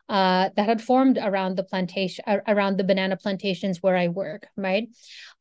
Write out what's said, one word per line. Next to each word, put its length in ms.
uh, 480
that 140
had 120
formed 360
around 400
the 60
plantation, 640
uh, 100
around 300
the 60
banana 340
plantations 640
where 160
I 100
work, 480
right? 320